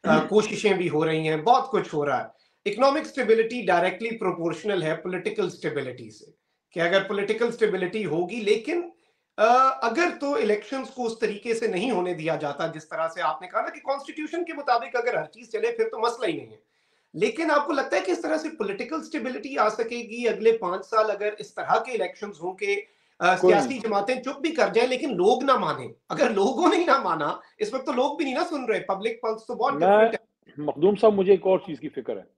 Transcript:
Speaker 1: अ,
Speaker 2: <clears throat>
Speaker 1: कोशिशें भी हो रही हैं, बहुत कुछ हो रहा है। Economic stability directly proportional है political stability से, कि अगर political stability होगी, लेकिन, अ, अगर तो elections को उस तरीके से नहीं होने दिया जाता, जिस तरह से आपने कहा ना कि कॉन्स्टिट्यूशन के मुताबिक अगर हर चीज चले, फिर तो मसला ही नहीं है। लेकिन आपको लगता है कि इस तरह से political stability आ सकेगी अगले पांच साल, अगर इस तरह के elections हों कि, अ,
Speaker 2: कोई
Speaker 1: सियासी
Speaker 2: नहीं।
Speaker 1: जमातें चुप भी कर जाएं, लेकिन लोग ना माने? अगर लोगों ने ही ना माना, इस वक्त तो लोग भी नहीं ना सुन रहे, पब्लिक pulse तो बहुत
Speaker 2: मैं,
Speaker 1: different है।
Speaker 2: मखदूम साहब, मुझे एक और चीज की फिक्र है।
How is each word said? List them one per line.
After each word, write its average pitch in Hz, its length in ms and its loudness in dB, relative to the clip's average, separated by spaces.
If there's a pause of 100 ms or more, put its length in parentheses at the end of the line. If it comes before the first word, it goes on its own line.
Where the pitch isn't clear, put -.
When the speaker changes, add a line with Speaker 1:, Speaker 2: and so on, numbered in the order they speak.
Speaker 1:
अ, 156 220 4
Speaker 2:
<clears throat> - 20 -10
Speaker 1:
कोशिशें 202 480 2
भी 175 100 0
हो 151 160 2
रही 160 240 0
हैं, 156 160 0
बहुत 254 280 6
कुछ 190 220 0
हो 147 100 0
रहा 139 140 0
है। - 140 -6 (340)
Economic 269 400 2
stability 226 600 0
directly 185 460 2
proportional 180 720 -4
है 156 120 0
political 180 540 -4
stability 127 600 -8
से, - 240 -20 (400)
कि 175 60 -6
अगर 170 200 4
political 208 520 -2
stability 185 520 -2
होगी, 175 380 -4
लेकिन, 254 500 0 (480)
अ, 254 440 6
अगर 277 260 2
तो 285 280 -2
elections 214 520 -2
को 247 140 -8
उस 226 180 -4
तरीके 220 320 -4
से 226 140 -2
नहीं 196 240 -2
होने 180 220 -2
दिया 156 220 -4
जाता, 156 320 -4
जिस 151 180 -10
तरह 165 220 -4
से 175 140 -8
आपने 165 260 -4
कहा 208 140 -2
ना 339 80 -4
कि 311 100 -16
कॉन्स्टिट्यूशन 302 640 -6
के 330 100 -8
मुताबिक 247 420 -2
अगर 233 220 0
हर 147 80 -4
चीज 226 260 -20
चले, 220 200 -2
फिर 226 140 0
तो 226 140 -6
मसला 233 280 -2
ही 165 60 -2
नहीं 110 140 -10
है। - 240 -20 (440)
लेकिन 247 360 0
आपको 294 220 2
लगता 269 240 0
है 370 80 -2
कि 370 60 -2
इस - 120 -2
तरह 311 140 -2
से 311 120 -6
political 233 520 -6
stability 262 540 -8
आ 214 140 2
सकेगी 233 560 -6
अगले 226 260 4
पांच 196 300 -2
साल, 220 280 2
अगर 208 300 -2
इस - 120 -14
तरह 180 280 0
के 247 140 -8
elections 202 500 -6
हों 185 100 -6
कि, 202 220 -2 (460)
अ, 180 200 4
Speaker 2:
कोई 180 100 8
Speaker 1:
सियासी 202 180 4
Speaker 2:
नहीं। 254 100 -4
Speaker 1:
जमातें 214 420 -2
चुप 277 160 -8
भी 311 140 -2
कर 214 180 4
जाएं, 233 180 4
लेकिन 254 240 -2
लोग 214 320 4
ना 262 140 4
माने? 143 380 -4 (160)
अगर 233 200 2
लोगों 247 380 2
ने 403 80 4
ही 339 80 2
ना 277 180 4
माना, 160 380 -2 (180)
इस 214 140 -4
वक्त 254 120 -6
तो 311 60 -2
लोग 269 260 0
भी 339 60 -2
नहीं 262 120 -2
ना 320 80 0
सुन 294 240 -4
रहे, 196 120 0
पब्लिक 202 380 -4
pulse 220 300 -6
तो 208 80 -6
बहुत 254 180 0
Speaker 2:
मैं, 147 60 -4
Speaker 1:
different 214 340 6
है। - 520 -12
Speaker 2:
मखदूम 170 300 2
साहब, 214 180 6
मुझे 196 200 4
एक 190 140 2
और 190 120 4
चीज 156 200 -10
की 151 100 -10
फिक्र 113 280 -8
है। 92 100 -14 (100)